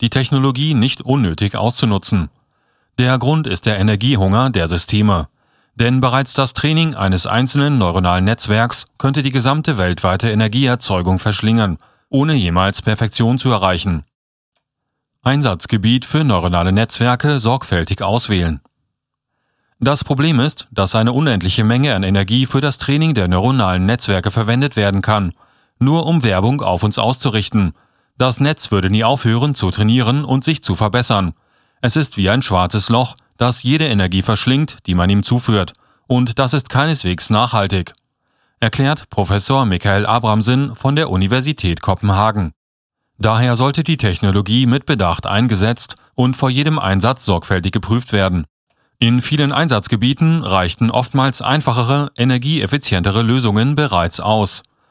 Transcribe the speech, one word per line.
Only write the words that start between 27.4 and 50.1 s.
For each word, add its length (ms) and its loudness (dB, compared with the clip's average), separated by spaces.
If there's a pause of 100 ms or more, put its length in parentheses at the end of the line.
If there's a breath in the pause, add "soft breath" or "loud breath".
Das 220 0
Netz 320 -2
würde 180 0
nie 140 0
aufhören 520 0
zu 160 -2
trainieren 520 0
und 220 -2
sich 180 -2
zu 100 -2
verbessern. 600 0 (480)
Es 160 0
ist 180 -2
wie 140 0
ein 120 2
schwarzes 460 0
Loch, 300 0 (200 soft breath)
das 260 -2
jede 260 0
Energie 320 0
verschlingt, 640 0
die 100 0
man 140 2
ihm 120 4
zuführt. 520 -2 (340 soft breath)
Und 320 0
das 140 0
ist 160 -2
keineswegs 600 -2
nachhaltig, 640 0 (680)
erklärt 480 0
Professor 560 0
Michael 400 0
Abramsen 720 0
von 200 -2
der 140 0
Universität 720 -2
Kopenhagen. 720 0 (640)
Daher 400 2
sollte 260 0
die 140 -2
Technologie 720 0
mit 180 0
Bedacht 420 -2
eingesetzt 720 0 (180 soft breath)
und 220 0
vor 120 0
jedem 300 0
Einsatz 460 0
sorgfältig 480 -2
geprüft 400 -2
werden. 320 0 (520)
In 240 2
vielen 300 0
Einsatzgebieten 880 0